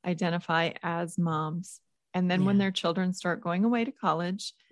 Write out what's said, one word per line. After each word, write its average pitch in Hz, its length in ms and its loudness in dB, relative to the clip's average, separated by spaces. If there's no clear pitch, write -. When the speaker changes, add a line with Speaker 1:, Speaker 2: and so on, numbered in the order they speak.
Speaker 1:
identify 170 680 0
as 170 340 -4
moms. 165 640 -2
And 180 160 2
then 185 160 4
when 202 120 4
Speaker 2:
Yeah. 202 80 6
Speaker 1:
their 190 80 0
children 185 400 0
start 180 280 -4
going 175 240 0
away 233 200 2
to 262 80 -6
college, 175 600 -2